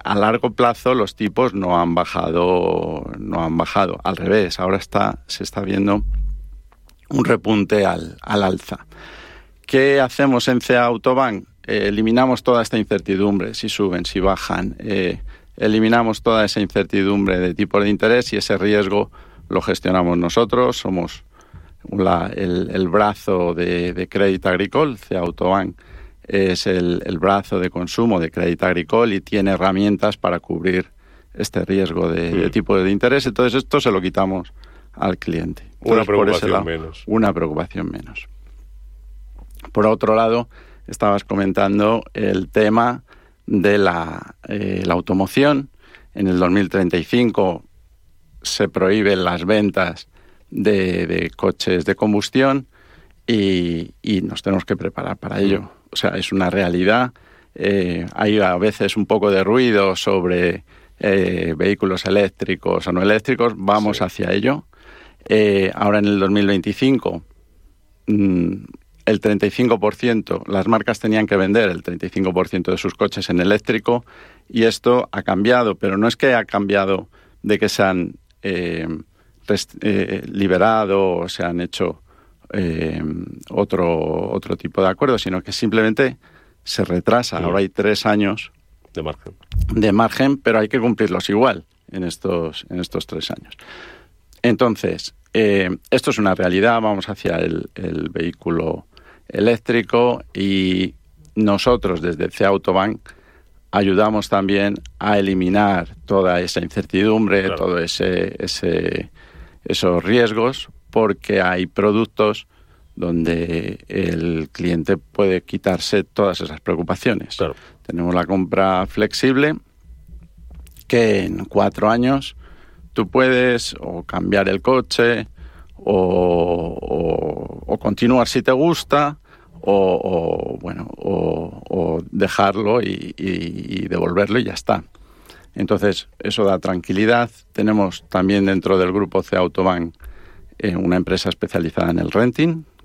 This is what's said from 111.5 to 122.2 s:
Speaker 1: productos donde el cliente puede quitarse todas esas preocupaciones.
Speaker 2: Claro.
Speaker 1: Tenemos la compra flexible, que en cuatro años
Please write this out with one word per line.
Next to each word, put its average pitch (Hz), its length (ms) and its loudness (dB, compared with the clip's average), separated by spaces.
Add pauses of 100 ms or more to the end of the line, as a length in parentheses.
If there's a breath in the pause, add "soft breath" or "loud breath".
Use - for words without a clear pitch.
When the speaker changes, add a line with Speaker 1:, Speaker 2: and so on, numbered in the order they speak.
Speaker 1:
productos 104 800 0 (480 soft breath)
donde 85 880 -2
el 85 640 -2
cliente 87 460 0
puede 92 460 0
quitarse 98 600 0
todas 95 380 0
esas 76 200 -10
preocupaciones. 90 760 -4
Speaker 2:
Claro. 82 180 -4 (320 loud breath)
Speaker 1:
Tenemos 85 300 -2
la 87 100 2
compra 95 600 0
flexible, 131 680 0 (1300)
que 110 340 2
en - 220 -6
cuatro 101 440 0
años 123 460 0 (600 soft breath)